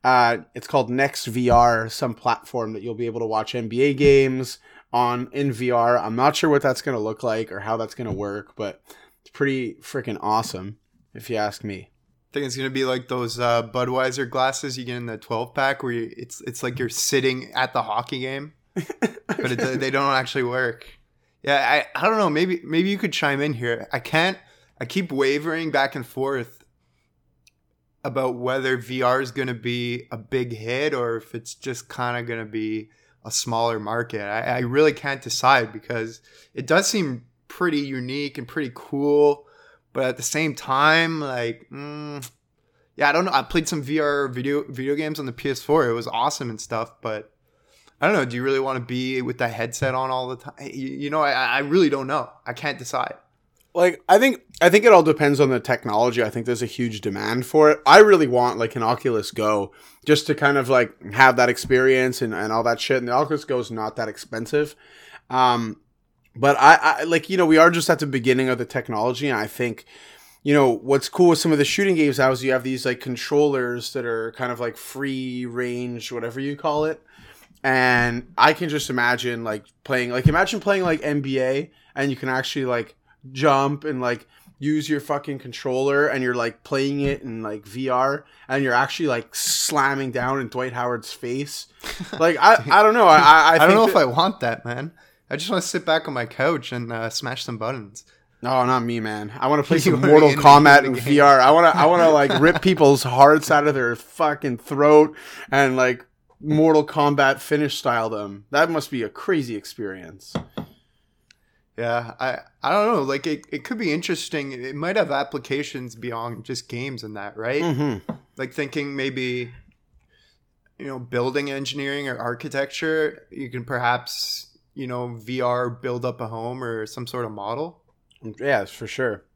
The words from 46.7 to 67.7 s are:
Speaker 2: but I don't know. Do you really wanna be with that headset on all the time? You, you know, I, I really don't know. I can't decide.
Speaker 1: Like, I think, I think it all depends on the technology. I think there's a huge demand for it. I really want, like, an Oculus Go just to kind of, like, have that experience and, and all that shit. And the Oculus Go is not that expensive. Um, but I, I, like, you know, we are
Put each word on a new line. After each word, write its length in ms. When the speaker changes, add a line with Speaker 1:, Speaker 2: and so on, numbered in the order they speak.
Speaker 2:
but 320
I 60
don't 80
know. 100
Do 120
you 80
really 160
wanna 200
be 420
with 160
that 140
headset 440
on 140
all 180
the 80
time? 240
You, 280
you 220
know, 100
I, 120
I 260
really 320
don't 160
know. 240
I 60
can't 260
decide. 360
Speaker 1:
Like, 340
I 100
think, 220
I 100
think 140
it 80
all 100
depends 380
on 100
the 100
technology. 600
I 80
think 160
there's 160
a 40
huge 340
demand 460
for 240
it. 160
I 120
really 280
want, 320
like, 160
an 80
Oculus 480
Go 420
just 220
to 80
kind 220
of, 120
like, 440
have 240
that 120
experience 760
and, 120
and 180
all 120
that 160
shit. 160
And 100
the 60
Oculus 320
Go 140
is 120
not 260
that 120
expensive. 640
Um, 520
but 240
I, 220
I, 240
like, 240
you 80
know, 100
we 120
are 120